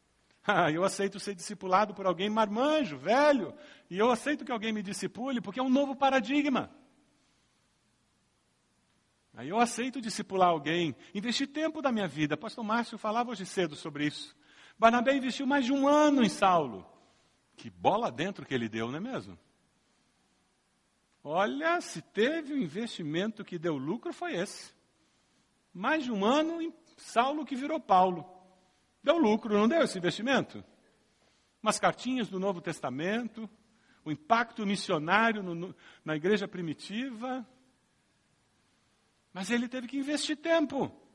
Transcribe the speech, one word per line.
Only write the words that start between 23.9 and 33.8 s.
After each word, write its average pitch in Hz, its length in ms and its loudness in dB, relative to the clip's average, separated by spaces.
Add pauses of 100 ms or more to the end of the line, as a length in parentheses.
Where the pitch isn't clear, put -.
foi 349 240 -6
esse. - 360 -8 (1000)
Mais 262 300 -2
de 247 80 -6
um 196 120 0
ano 320 380 2
em 330 100 -6 (240)
Saulo 269 480 -2
que 254 120 -8
virou 294 240 -4
Paulo. 185 440 4 (800)
Deu 330 160 4
lucro, 214 400 4
não 214 100 6
deu 320 140 4
esse - 160 0
investimento? 175 640 -2 (1000)
Umas 214 160 0
cartinhas 240 500 0
do 190 100 -8
Novo 185 220 -2
Testamento, 190 920 -6 (540)